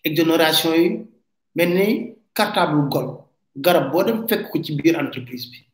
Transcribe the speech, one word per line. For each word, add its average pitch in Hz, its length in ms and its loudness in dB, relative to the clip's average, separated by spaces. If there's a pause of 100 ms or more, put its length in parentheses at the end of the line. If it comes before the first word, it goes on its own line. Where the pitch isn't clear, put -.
Exonération 160 680 2
yi 170 320 2 (500)
mel 175 200 2
ni 202 400 0 (180)
cartable 151 560 0
gol, 123 360 -6 (300)
garab 139 360 2
boo 180 120 2
dem 226 240 -2
fekk - 220 -2
ko 151 140 -4
ci 156 120 -6
biir 160 220 2
entreprise 127 540 -8
bi - 80 -20 (140)